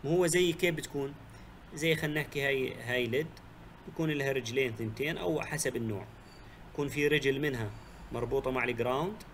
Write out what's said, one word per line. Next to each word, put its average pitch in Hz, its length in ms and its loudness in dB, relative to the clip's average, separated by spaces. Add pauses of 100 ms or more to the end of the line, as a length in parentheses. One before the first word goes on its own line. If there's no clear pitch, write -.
وهو 175 220 6
زي 170 260 6
كيف 170 220 2
بتكون؟ 139 400 -4 (600)
زي 160 220 4
خلينا 151 240 0
نحكي 143 260 -2
هاي، 131 360 0
هاي 123 240 0
ليد. 135 200 2 (640)
بكون 160 220 0
لها 139 220 2
رجلين 123 440 0
ثنتين 117 420 -2
أو 170 240 0
حسب 143 340 -2
النوع. 107 280 -2 (680)
بكون 143 160 -2
في 147 200 2
رجل 139 320 4
منها 120 300 0 (420)
مربوطة 127 380 0
مع 127 140 2
الجراوند. 127 580 0 (120)